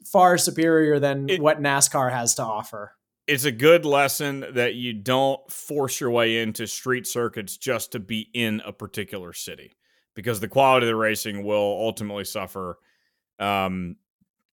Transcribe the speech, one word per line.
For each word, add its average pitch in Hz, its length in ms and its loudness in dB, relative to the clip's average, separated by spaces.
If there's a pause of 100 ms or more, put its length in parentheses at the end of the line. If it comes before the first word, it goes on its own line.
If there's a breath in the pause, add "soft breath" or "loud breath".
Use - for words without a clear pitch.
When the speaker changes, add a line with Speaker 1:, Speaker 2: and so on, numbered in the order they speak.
Speaker 1:
far 180 340 6
superior 160 600 4
than 139 300 0
Speaker 2:
It 185 120 2
Speaker 1:
what 151 200 4
nascar 139 520 2
has 120 240 0
to 139 60 -4
offer. 107 500 -8 (340)
Speaker 2:
It's 139 180 0
a 147 80 0
good 156 320 6
lesson 139 600 0 (100)
that 120 200 0
you 123 200 -6
don't 127 460 0 (120)
force - 480 -4
your 147 100 0
way 117 280 2
into 113 280 -4
street 123 400 -6
circuits 110 520 -6
just 120 340 -4
to 120 80 -8
be 110 320 -8
in 110 320 -2
a 104 80 -14
particular 95 640 -12
city, - 420 -16 (380)
because 110 260 -4
the 107 80 -6
quality 131 380 4
of - 20 2
the 113 80 0
racing 107 480 -2
will 104 340 0
ultimately 101 460 -4
suffer. 95 540 -8 (600)
Um, 95 580 -2 (580)